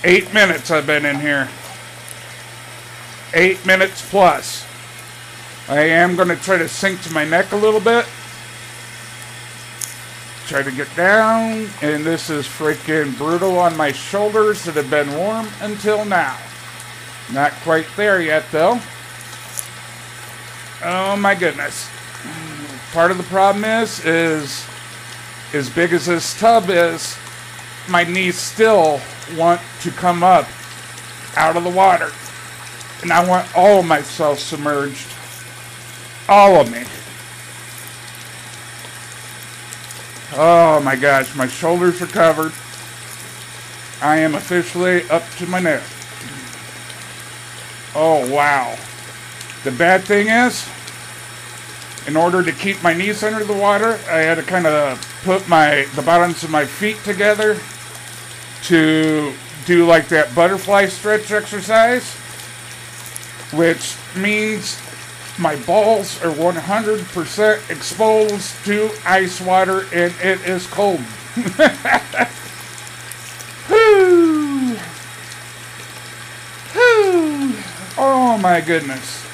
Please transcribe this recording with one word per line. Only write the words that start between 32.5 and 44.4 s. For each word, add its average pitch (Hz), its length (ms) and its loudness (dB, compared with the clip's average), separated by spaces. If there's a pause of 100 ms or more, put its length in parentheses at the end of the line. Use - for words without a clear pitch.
And 175 100 -2
I 175 160 4
want 180 280 2
all 190 240 8
of 175 60 2
myself 147 540 0
submerged. 143 680 -4 (1200)
All 196 300 10
of 117 120 4
me. 120 120 -6 (3500)
Oh 160 480 8
my 135 140 2
gosh, 135 400 2
my 131 120 0
shoulders 175 540 0
are 175 60 -6
covered. 160 440 4 (1500)
I 151 160 4
am 156 180 2
officially 175 760 0